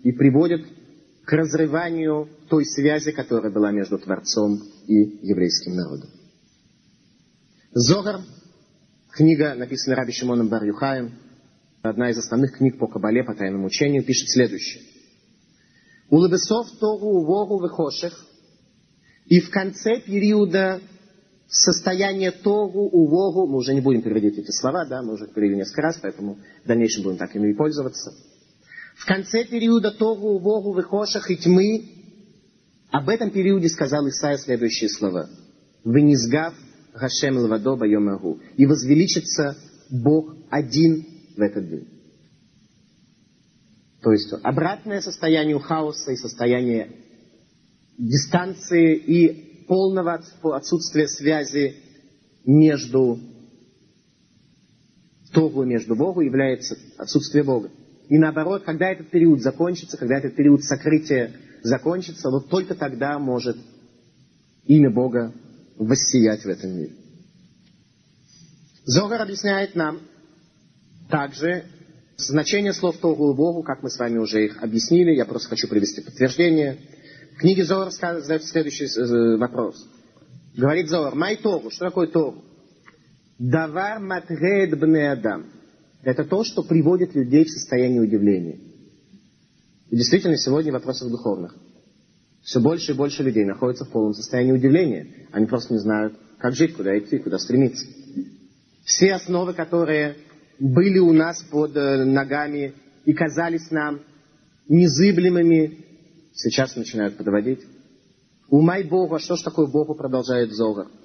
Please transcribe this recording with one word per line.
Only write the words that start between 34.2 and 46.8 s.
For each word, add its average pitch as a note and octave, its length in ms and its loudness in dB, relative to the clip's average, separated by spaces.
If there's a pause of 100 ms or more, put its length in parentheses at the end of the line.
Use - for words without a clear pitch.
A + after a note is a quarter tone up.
следующие A#2 520 -2
слова. F2+ 400 -4 (560)
«Венизгав C#3+ 720 2 (440)
Гашем C3 380 -2
лвадо A2+ 380 0
байом G#2 340 0
агу». F#2+ 300 -6 (160)
«И C3+ 100 6
возвеличится D3 920 0 (360)
Бог D3 440 2 (140)
один D3+ 560 2 (300)
в G2+ 60 -2
этот G2+ 280 -2
день». D#2 180 -12 (2250)
То A2+ 100 2
есть G#2 300 0
обратное F#3+ 600 -4
состоянию D#3 580 0
хаоса D3+ 520 -6
и B2+ 40 -4
состояние A#2+ 760 -2 (1080)